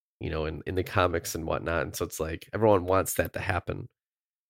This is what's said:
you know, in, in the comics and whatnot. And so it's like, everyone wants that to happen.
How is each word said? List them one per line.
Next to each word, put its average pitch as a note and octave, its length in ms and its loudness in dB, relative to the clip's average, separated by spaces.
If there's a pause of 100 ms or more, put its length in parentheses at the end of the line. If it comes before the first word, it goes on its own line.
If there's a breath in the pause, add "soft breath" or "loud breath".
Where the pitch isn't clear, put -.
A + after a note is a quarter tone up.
(200)
you E2 100 -6
know, D#2 160 -2
in, D#2 200 -6
in F2+ 100 -4
the F2+ 80 2
comics F2+ 500 2
and D#2+ 120 -6
whatnot. D#2+ 360 0
And F#2 140 -6
so F2+ 80 -4
it's - 160 -6
like, D#2+ 340 -6
everyone G#2 320 6
wants F#2 280 2
that D#2+ 200 0
to G2+ 60 -6
happen. F#2 480 -4 (600)